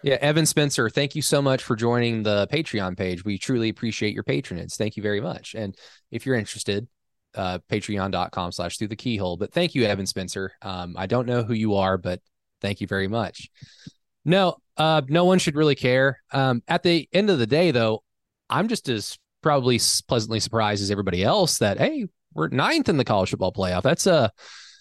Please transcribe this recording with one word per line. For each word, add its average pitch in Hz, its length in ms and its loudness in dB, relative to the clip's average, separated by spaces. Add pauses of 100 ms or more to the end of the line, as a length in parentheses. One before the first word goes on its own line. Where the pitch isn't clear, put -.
Yeah, 135 200 2
Evan 151 260 2
Spencer, 139 420 2
thank 143 260 -2
you 151 60 -4
so 147 180 2
much 135 240 2
for 123 120 -2
joining 117 480 0
the 104 280 2
Patreon 104 460 -4
page. 90 260 -4
We 101 140 -4
truly 117 320 0
appreciate 107 440 -4
your 104 100 -6
patronage. 95 500 -6
Thank 107 240 -4
you 101 60 -6
very 104 180 -2
much. 147 340 -10
And 104 180 -8 (380)
if 117 140 -10
you're 131 100 0
interested, 104 520 -4 (480)
uh, 92 240 -4 (120)
patreon 101 380 -2
dot 90 220 -4
com 90 200 -6
slash 87 280 -8
through 107 80 -4
the 110 80 -10
keyhole. 98 420 -4
But 98 160 -6
thank 170 220 -2
you, 127 80 2
Evan 101 240 0
Spencer. 95 460 -8 (100)
Um, 90 340 -10
I 95 80 -4
don't 117 220 0
know 123 160 0
who 117 100 -4
you 110 220 0
are, 95 240 2
but 90 220 -6 (380)
thank 101 220 -4
you 98 60 -4
very 98 200 -2
much. 107 440 -6 (720)
No, 180 300 2 (220)
uh, 156 320 2
no 170 160 4
one 185 120 6
should 165 180 0
really 147 200 4
care. 131 560 2
Um, 131 360 2
at 175 140 0
the 170 320 2
end 202 160 2
of 180 80 4
the 120 80 2
day, 156 240 4
though, 113 320 2 (480)
I'm 165 180 0
just 226 220 -4
as 110 260 -4 (280)
probably 135 320 4
s-, - 260 0
pleasantly 110 380 0
surprised 104 420 0
as 98 80 -2
everybody 95 340 0
else 165 360 2
that, 190 180 2
hey, 254 300 0 (260)
we're 156 140 -2
ninth 190 420 2
in 170 80 2
the 123 80 2
college 98 240 2
football 92 240 -2
playoff. 92 300 0
That's 156 240 2
a 135 240 4 (500)